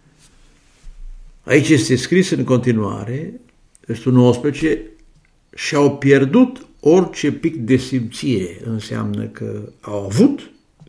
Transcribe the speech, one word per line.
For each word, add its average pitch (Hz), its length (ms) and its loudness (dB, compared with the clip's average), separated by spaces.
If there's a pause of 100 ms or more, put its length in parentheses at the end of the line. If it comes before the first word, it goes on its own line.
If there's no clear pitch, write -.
(1400)
Aici - 260 2
este 131 280 2
scris 180 340 -2
în 135 140 -2
continuare, 123 960 -4 (460)
versetul - 260 -2
nouăsprezece: 127 680 2 (720)
„Și-au 143 420 0
pierdut 139 720 4 (140)
orice 160 520 2
pic - 240 -4
de 123 200 2
simțire.” 120 880 -4
Înseamnă 110 600 -6
că 107 560 -10
au 101 240 -8
avut, 143 460 2 (380)